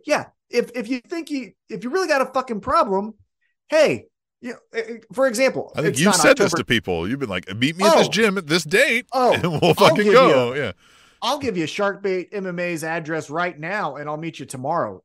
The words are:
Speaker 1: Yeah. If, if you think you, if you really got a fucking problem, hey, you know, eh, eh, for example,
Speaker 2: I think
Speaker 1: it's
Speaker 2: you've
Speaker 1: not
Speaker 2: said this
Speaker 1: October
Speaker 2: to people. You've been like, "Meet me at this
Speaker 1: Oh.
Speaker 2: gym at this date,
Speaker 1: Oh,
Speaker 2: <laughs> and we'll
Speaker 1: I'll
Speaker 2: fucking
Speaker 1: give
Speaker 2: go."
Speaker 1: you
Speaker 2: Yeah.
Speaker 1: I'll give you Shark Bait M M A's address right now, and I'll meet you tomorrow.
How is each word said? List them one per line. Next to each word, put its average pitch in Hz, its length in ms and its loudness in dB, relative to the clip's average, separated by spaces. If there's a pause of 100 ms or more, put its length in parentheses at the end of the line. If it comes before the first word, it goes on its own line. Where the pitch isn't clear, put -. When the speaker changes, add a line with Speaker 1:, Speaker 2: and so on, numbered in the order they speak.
Speaker 1:
Yeah. 285 220 -2 (240)
If, 240 240 0
if 233 140 -6
you 254 120 -4
think 330 300 -10
you, 254 220 -8 (180)
if 202 120 -10
you 240 80 -8
really 359 180 -2
got 294 120 2
a 262 60 0
fucking 254 340 -4
problem, 220 540 0 (540)
hey, 254 380 2 (360)
you - 100 -10
know, - 60 -16 (160)
eh, 226 120 -4
eh, 233 100 -10 (160)
for 262 140 2
example, 240 480 0
Speaker 2:
I - 60 -4
think 160 140 0
Speaker 1:
it's 120 60 -2
Speaker 2:
you've 170 80 4
Speaker 1:
not 190 80 6
Speaker 2:
said - 200 6
this 196 160 2
Speaker 1:
October 165 60 0
Speaker 2:
to 120 60 -4
people. 92 440 -2
You've 131 100 -4
been 135 120 -6
like, 95 260 -6
"Meet 139 220 -2
me 233 60 0
at 320 120 6
this 214 100 4
Speaker 1:
Oh. 143 40 -8
Speaker 2:
gym 196 280 0
at 175 80 -8
this 160 180 0
date, 240 480 0
Speaker 1:
Oh, 247 200 2
Speaker 2:
<laughs> - 20 2
and 107 160 -2
we'll 151 140 -4
Speaker 1:
I'll 160 100 4
Speaker 2:
fucking 202 300 4
Speaker 1:
give 208 80 4
Speaker 2:
go." 135 420 6
Speaker 1:
you 143 80 -2
Speaker 2:
Yeah. 107 100 -4 (500)
Speaker 1:
I'll 254 160 -2
give 247 180 -4
you 165 100 -2
Shark 196 360 -4
Bait 185 280 -2
M 196 160 -8
M 175 120 -6
A's 175 260 -4
address 160 460 -6
right 165 280 -4
now, 165 380 -6
and 147 120 -10
I'll 151 100 -6
meet 160 200 -10
you 143 60 -14
tomorrow. 131 600 -4